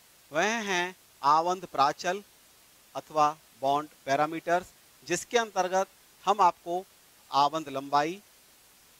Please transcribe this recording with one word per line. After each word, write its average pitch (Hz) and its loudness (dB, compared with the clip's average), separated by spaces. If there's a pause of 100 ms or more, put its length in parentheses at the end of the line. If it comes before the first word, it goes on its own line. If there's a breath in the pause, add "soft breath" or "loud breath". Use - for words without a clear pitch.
(320)
वह 196 0
हैं 180 -4 (260)
आबंध 170 2
प्राचल 160 -2 (720)
अथवा 151 0 (240)
बॉन्ड 143 0 (180)
पैरामीटर्स, 160 0 (340)
जिसके 175 -2
अंतर्गत 190 -2 (360)
हम 202 0
आपको 175 0 (460)
आबंध 143 2
लंबाई, 143 -2 (800)